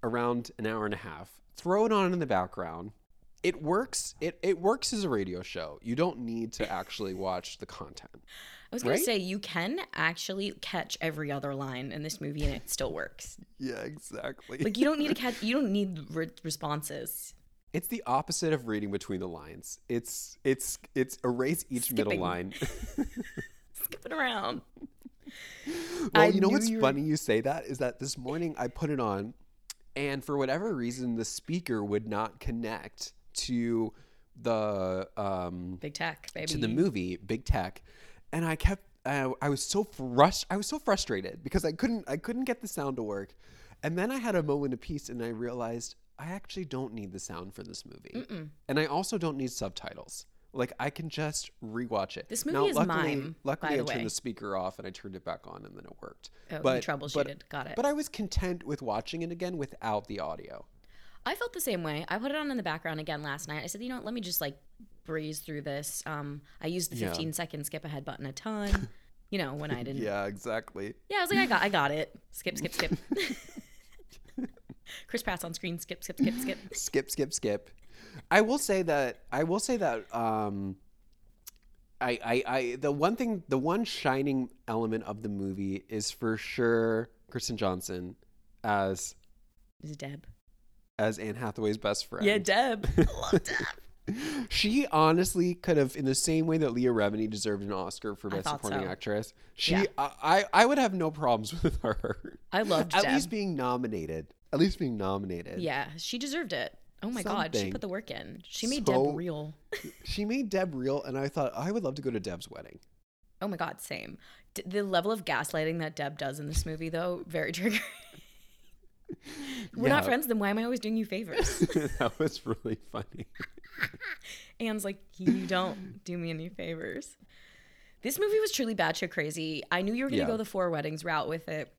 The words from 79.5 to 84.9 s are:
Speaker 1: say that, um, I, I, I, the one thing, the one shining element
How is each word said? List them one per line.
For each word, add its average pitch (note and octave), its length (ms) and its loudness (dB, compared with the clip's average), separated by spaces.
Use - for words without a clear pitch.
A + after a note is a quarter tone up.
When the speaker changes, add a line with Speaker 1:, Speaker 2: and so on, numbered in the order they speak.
Speaker 1:
say B3 180 0
that, A#2+ 280 0
um, G#2 640 0
I, B2 240 2
I, A#2+ 220 4
I, B2+ 320 0
the C#3+ 120 2
one D#3+ 240 4
thing, A3+ 340 0
the C3+ 100 4
one E3+ 260 2
shining C3+ 640 2
element A2 360 2